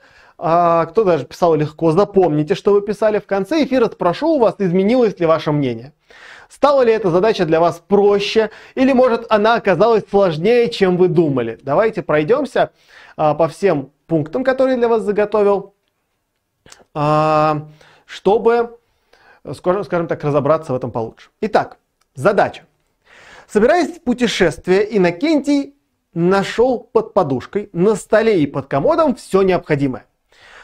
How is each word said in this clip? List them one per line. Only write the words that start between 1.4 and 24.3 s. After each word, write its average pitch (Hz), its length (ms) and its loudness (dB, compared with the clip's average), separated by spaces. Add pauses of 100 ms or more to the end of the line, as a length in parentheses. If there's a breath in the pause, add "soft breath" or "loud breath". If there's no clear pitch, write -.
легко, 156 380 -2
запомните, 180 600 0
что 202 180 -2
вы 202 100 2
писали. 214 360 -2
В - 80 -10
конце 196 380 -2
эфира 247 220 0
спрошу 196 500 -2
у - 20 0
вас, 202 200 2
изменилось 196 600 0
ли 170 80 -2
ваше 160 260 0
мнение. 127 400 -4 (560 loud breath)
Стала 277 340 2
ли 226 100 2
эта 214 180 0
задача 185 340 2
для 160 160 0
вас - 260 0
проще, 202 640 0 (240 loud breath)
или, 262 180 2
может, 240 360 2
она 220 260 2
оказалась 208 540 0
сложнее, 202 640 0
чем 185 260 0
вы 180 120 2
думали? 135 540 -2
Давайте 180 400 -2
пройдёмся, 170 680 -2 (460 loud breath)
а, 151 180 0
по 160 140 0
всем 151 420 -2 (160)
пунктам, 165 380 -4
которые 262 300 0
я 240 40 -2
для 233 100 0
вас 226 140 0
заготовил, 202 720 -2 (1200 loud breath)
а, 151 760 0 (380 soft breath)
чтобы, 226 720 0 (760 soft breath)
скажем, 185 300 -2
скажем 170 220 -4
так, 160 180 -6
разобраться 147 480 0
в 127 40 -2
этом 127 140 -6
получше. 113 380 -10 (120)
Итак, 208 360 -2 (380)
задача. 165 500 0 (840 loud breath)
Собираясь 262 480 0
в - 60 -20
путешествие, 208 920 -2